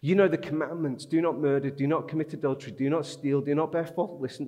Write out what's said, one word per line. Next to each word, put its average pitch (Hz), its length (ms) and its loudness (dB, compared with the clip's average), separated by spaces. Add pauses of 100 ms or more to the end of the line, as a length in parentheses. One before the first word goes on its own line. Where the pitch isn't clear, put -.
You 151 120 2
know 190 140 8
the 160 100 2
commandments. 151 680 -4
Do 160 140 2
not 160 180 0
murder, 139 320 2
do 139 160 0
not 156 200 2
commit 156 260 -4
adultery, 135 380 -2
do 131 160 -2
not 147 200 0
steal, 139 340 0
do 143 140 0
not 156 160 0
bear 165 160 -2
fal-, 165 320 -4
listen, 131 280 -6